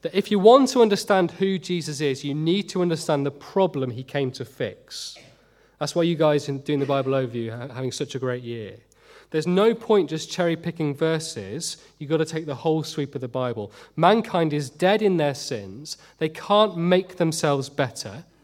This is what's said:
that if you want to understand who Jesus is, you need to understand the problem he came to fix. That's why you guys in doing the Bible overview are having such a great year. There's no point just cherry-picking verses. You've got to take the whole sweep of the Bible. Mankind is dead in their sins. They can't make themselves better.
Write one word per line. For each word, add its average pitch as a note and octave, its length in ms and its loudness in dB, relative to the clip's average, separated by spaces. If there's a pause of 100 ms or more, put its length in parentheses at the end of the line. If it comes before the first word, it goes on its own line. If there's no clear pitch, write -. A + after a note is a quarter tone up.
that D#3+ 120 -6
if G3 180 0
you G3+ 80 4
want B3 300 8
to B3 120 6
understand G3 480 4
who F#3+ 280 -2
Jesus D3+ 420 -6
is, C#3 240 -2
you C#3+ 100 -4
need E3+ 360 0
to F#3 120 -2
understand D#3+ 420 0
the C#3+ 60 -2
problem C#3 600 -2
he A#2+ 120 -10
came C3 300 -4
to B2+ 120 -10
fix. - 720 -10 (640)
That's D3+ 160 -6
why F3 80 2
you E3+ 140 2
guys D3+ 320 2
in C#3 100 -4
doing C#3+ 220 -2
the C#3 60 0
Bible C3+ 260 0
overview A#2 400 -2
are A#2+ 200 -12
having B2+ 200 -6
such C3+ 240 -8
a - 20 -6
great B2 240 -4
year. A2 360 -10 (520)
There's D#3 160 -2
no G3 280 4
point G#3 340 2
just D#3 220 -6
cherry-picking E3 640 -2
verses. D#3 840 -4 (200)
You've C#3+ 120 -8
got D#3+ 80 2
to D#3+ 60 2
take D#3+ 220 -8
the C#3+ 80 -6
whole D#3 300 0
sweep C#3+ 320 -6
of B2+ 40 -6
the B2+ 80 -8
Bible. A#2+ 440 -4 (240)
Mankind E3+ 560 4
is D3 180 -4
dead G3+ 320 2
in G3 140 4
their C#3+ 180 2
sins. A2 600 -10 (220)
They D#3+ 100 -2
can't G3+ 480 2
make F3+ 400 2
themselves D3+ 520 0
better. B2+ 560 -6 (200)